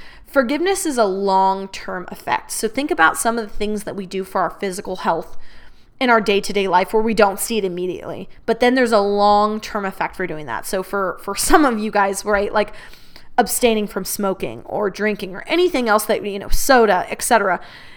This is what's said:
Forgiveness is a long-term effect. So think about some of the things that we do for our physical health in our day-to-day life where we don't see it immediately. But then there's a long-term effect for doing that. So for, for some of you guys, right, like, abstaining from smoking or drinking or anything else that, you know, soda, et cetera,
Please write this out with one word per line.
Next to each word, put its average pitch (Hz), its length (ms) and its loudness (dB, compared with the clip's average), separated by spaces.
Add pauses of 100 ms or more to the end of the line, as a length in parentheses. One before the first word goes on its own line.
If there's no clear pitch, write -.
(360)
Forgiveness 302 480 0
is 285 140 -2
a 220 80 4
long-term 190 1000 0
effect. - 420 -8
So - 180 -4
think 285 220 -4
about - 260 2
some 233 220 -2
of 214 100 -6
the - 80 -6
things 208 280 -2
that 165 120 -10
we 196 80 -8
do 190 180 -6
for 190 200 -4
our 165 80 -2
physical 190 460 -8
health 170 420 -4 (600)
in 254 120 2
our 226 100 6
day-to-day 202 480 0
life 180 240 2
where 220 100 2
we 226 120 0
don't 202 260 4
see 233 160 -4
it 196 80 0
immediately. 180 640 -6 (160)
But 226 160 -2
then 247 140 4
there's 247 180 2
a 208 80 6
long-term 208 840 2
effect - 280 -6
for 185 120 -4
doing 156 180 -8
that. 117 220 -8
So 190 160 -2
for, 196 400 -4
for 196 140 -8
some - 280 6
of 240 140 2
you 214 120 -4
guys, 202 360 0
right, 202 260 0
like, 208 220 0 (640)
abstaining 220 480 2
from 190 180 -6
smoking 185 600 -4
or 196 240 -2
drinking 196 440 -4
or 196 120 -12
anything 330 420 2
else 214 160 4
that, - 180 0
you 202 160 -6
know, - 120 -8
soda, 220 580 6
et - 140 -8
cetera, 202 360 2 (380)